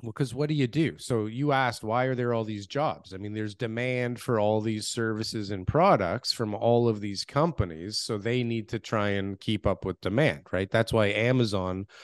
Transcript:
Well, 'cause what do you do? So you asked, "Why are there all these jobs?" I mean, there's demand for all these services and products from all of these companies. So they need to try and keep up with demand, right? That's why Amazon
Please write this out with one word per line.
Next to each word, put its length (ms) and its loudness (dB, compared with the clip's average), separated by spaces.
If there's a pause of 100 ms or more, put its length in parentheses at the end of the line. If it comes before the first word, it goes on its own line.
Well, 80 -8
'cause 220 -4
what 160 -2
do 60 -2
you 120 4
do? 300 0
So 300 -2
you 260 0
asked, 300 2
"Why 220 2
are 100 0
there 180 0
all 100 0
these 240 -8
jobs?" 460 -4
I 40 -8
mean, 160 -8
there's 220 -4
demand 640 -2
for 180 0
all 220 4
these 280 -2
services 600 -4
and 160 -6
products 680 2
from 200 -4
all 360 4
of 100 0
these 240 -6
companies. 760 -2
So 180 -4
they 260 0
need 260 -4
to 100 -4
try 300 0
and 300 -2
keep 260 -2
up 200 0
with 160 -4
demand, 500 0
right? 180 0
That's 220 2
why 160 4
Amazon 800 0 (160)